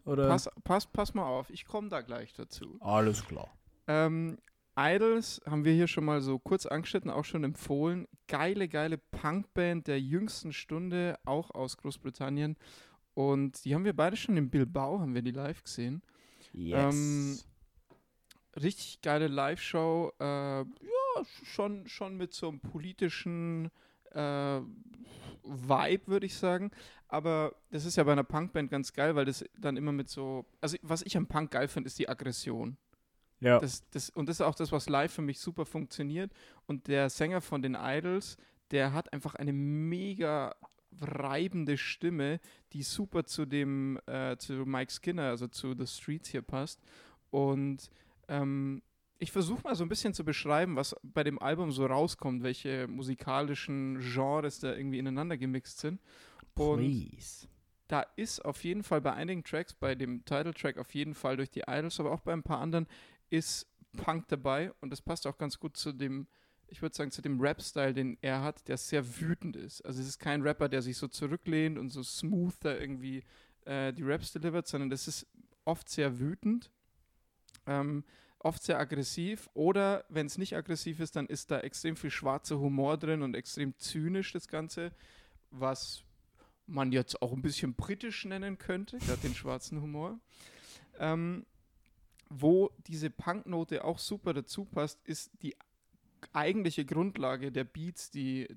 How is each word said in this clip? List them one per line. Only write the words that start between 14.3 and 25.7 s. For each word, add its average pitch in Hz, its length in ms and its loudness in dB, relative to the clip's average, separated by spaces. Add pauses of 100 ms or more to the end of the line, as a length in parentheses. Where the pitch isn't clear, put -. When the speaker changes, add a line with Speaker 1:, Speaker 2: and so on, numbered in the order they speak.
Speaker 2:
in 139 140 6
Bilbao, 139 500 4
haben 135 140 2
wir 120 80 2
die 123 80 0
live 139 320 -4
gesehen. 127 400 -4 (500)
Speaker 1:
Yes. 135 420 4
Speaker 2:
Ähm, 143 440 2 (1200)
richtig - 420 -2
geile 151 260 4
Live-Show, 160 880 2
äh, 139 440 0
ja, - 20 -4 (800)
schon, 208 420 -2
schon 190 300 -8
mit 180 160 -4
so - 160 -4
einem 147 100 -6
politischen, 170 1120 -2 (400)
äh, 143 500 0 (840)
Vibe, 143 600 4